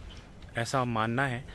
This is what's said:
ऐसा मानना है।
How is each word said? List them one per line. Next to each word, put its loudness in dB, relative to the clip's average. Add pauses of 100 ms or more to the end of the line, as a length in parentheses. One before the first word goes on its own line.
(560)
ऐसा 2
मानना 4
है। -2 (100)